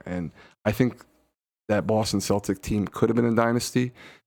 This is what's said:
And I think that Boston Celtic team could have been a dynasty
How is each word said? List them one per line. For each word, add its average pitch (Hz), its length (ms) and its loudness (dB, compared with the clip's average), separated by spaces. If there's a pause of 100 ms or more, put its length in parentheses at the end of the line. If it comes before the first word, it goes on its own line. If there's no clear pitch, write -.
And 87 260 -6 (340)
I 107 80 2
think 123 320 -2 (640)
that 101 180 0
Boston 107 340 2
Celtic 101 400 -2
team 104 260 -2
could - 220 0
have 110 60 0
been 120 100 2
a 113 100 2
dynasty 120 580 0 (340)